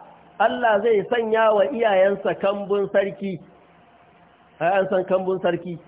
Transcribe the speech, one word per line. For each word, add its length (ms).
Allah 440
zai 260
sanya 460
wa 80
iyayensa 720
kambun 560
sarki. 480
Ai, 200
an 100
san 160
kambun 340
sarki, 480